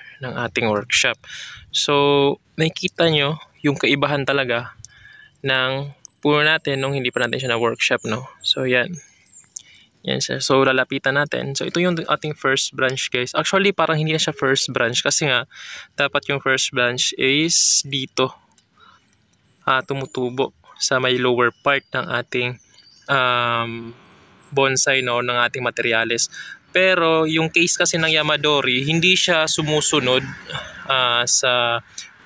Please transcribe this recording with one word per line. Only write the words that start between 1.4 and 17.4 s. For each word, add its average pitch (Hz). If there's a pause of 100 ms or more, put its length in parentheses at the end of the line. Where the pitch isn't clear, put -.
So, 143 (240)
nakikita 165
nyo 151 (240)
yung 143
kaibahan 139
talaga 123 (720)
ng 135 (240)
puno 147
natin 147
nung 135
hindi 135
pa 123
natin 120
siya 127
na-workshop, 117
no? 120 (160)
So, 135
yan. 127 (1040)
Yan 131
siya. 135
So, 135
lalapitan 131
natin. 139
So, -
ito -
yung 180
ating 151
first 135
branch, 131
guys. 123
Actually, 196
parang 160
hindi 156
na 156
siya 156
first 135
branch 123
kasi 143
nga, 123 (480)
dapat 143
yung 143
first 131
branch 123
is 143